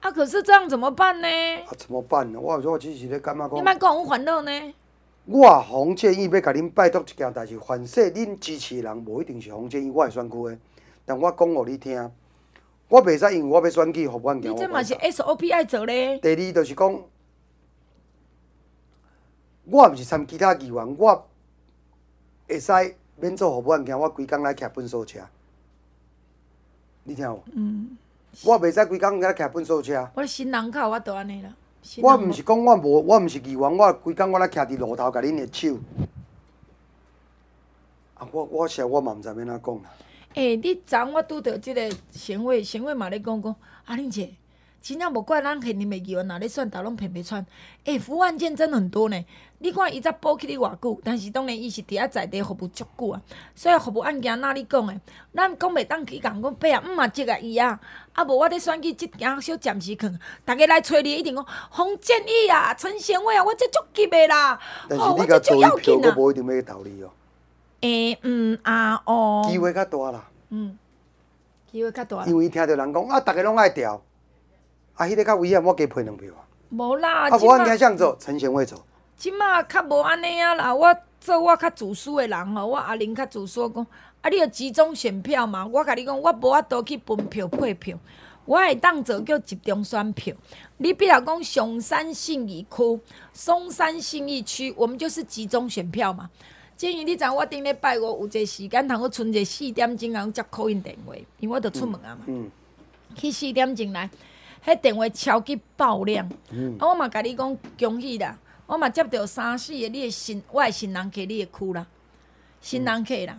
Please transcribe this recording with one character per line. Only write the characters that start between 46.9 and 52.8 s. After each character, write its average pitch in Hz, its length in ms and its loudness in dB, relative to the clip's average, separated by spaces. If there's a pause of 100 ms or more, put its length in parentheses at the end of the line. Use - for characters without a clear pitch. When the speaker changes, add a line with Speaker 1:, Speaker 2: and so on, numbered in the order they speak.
Speaker 1:
骗 202 160 -8
骗 175 120 -10
穿。 196 220 -8 (380)
欸， 285 140 -2
服 254 180 -6
务 - 20 -2
案 359 180 2
件 320 180 -4
真 320 160 0
的 294 60 0
很 185 140 0
多 214 180 0
呢。 180 160 -6 (340)
你 349 140 -4
看 349 200 0
伊 262 60 -10
才 311 140 -2
保 311 240 -2
起 302 100 -12
你 277 120 -8
偌 190 200 -2
久， 233 240 -4
但 233 160 -2
是 202 120 -10
当 262 160 -4
然 233 120 -6
伊 233 120 -10
是 214 140 -12
伫 196 140 -6
遐 262 120 -2
在 180 160 -4
地 196 160 -6
服 196 180 -8
务 180 80 -10
足 220 160 -12 (140)